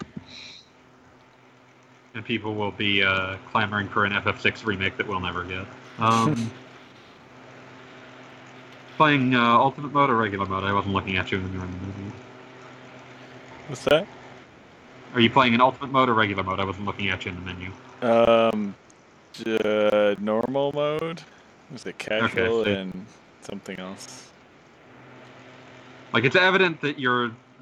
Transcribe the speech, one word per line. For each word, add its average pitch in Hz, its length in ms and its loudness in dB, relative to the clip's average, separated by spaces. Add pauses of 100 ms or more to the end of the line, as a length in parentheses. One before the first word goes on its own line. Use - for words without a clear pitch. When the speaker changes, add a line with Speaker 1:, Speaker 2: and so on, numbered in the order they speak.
(2250)
Speaker 1:
And 113 100 -14
people 107 300 -4
will 104 160 -4
be, 101 320 0
uh, 95 340 0 (140)
clamoring 104 360 0
for 104 180 0
an 101 80 0
F 98 120 -2
F 101 160 -2
six - 220 -2
remake 95 340 -2
that - 100 -4
we'll 98 120 -4
never 90 240 -6
get. 92 220 -10 (340)
Um, 113 560 2
Speaker 2:
<laughs> - 60 -20 (2250)
Speaker 1:
playing, 139 380 4
uh, 120 60 6 (160)
ultimate 135 360 2
mode 139 160 4
or 120 60 4
regular 101 300 0
mode? 95 180 -4
I 98 100 0
wasn't 98 200 0
looking 95 240 0
at 90 140 -4
you 98 80 0
when 92 140 -6
you 92 60 -8
were 92 60 -8
in 92 60 -8
the 90 140 -10
movie. 98 260 -10 (1600)
Speaker 3:
What's 139 180 -10
that? 156 220 4 (1080)
Speaker 1:
Are 123 60 2
you 113 100 6
playing 123 240 4
in 120 80 4
ultimate 131 300 2
mode 131 180 4
or 117 40 4
regular 101 300 0
mode? 95 160 -2
I 98 60 -2
wasn't 98 200 -6
looking 98 240 -4
at 92 160 -4
you 95 60 -8
in 90 40 -10
the 90 60 -12
menu. 90 300 -12 (300)
Speaker 3:
Um, 113 720 4 (720)
uh, 107 720 2
normal 120 540 -2
mode. 156 480 -4 (500)
Was 123 140 -16
it 92 120 -12
casual 110 640 0
Speaker 1:
Okay, 104 100 0
so 98 80 -2
Speaker 3:
and 95 260 -10 (360)
something 98 360 -12
else? 95 520 -16 (1800)
Speaker 1:
Like, - 100 2
it's 139 140 4
evident 185 440 4
that 147 160 -4
your, 123 340 0 (300)